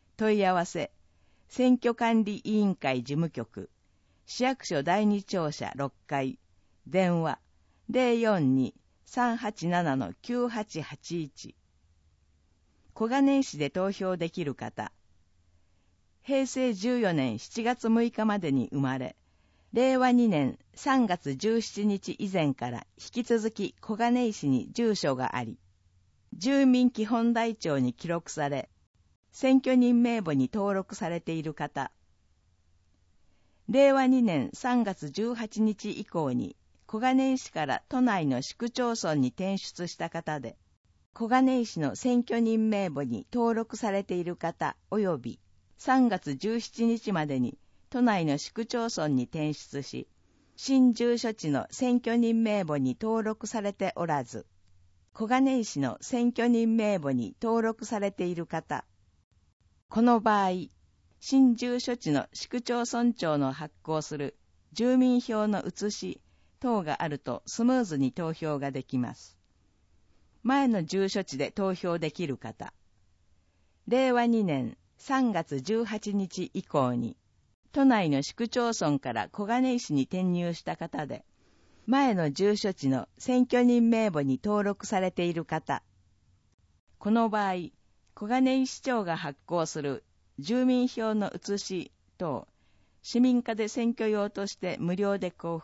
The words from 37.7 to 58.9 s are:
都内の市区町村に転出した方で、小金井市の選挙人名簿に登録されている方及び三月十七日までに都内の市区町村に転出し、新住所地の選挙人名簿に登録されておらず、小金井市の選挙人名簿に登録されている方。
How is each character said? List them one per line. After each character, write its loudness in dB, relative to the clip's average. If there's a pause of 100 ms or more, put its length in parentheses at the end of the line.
都 -2
内 2
の 0
市 -12
区 -6
町 -2
村 -2
に 2
転 -2
出 -10
し -12
た -6
方 -6
で、 -12 (580)
小 -6
金 4
井 -2
市 -8
の 0
選 2
挙 -2
人 2
名 0
簿 -4
に -6
登 2
録 -6
さ -2
れ 0
て -4
い -2
る -6
方 -4 (140)
及 0
び -10 (380)
三 4
月 -2
十 -2
七 -4
日 0
ま 0
で -2
に -2 (320)
都 -2
内 4
の 2
市 -10
区 -6
町 -2
村 -2
に 2
転 -4
出 -10
し、 -12 (480)
新 4
住 2
所 -2
地 -4
の 0
選 2
挙 0
人 4
名 2
簿 -2
に 0
登 0
録 -6
さ -6
れ -2
て -4
お -4
ら 0
ず、 -12 (680)
小 -6
金 4
井 -2
市 -6
の -2
選 0
挙 0
人 4
名 0
簿 -2
に -2
登 0
録 -4
さ -4
れ -2
て -4
い -2
る -6
方。 -6 (1040)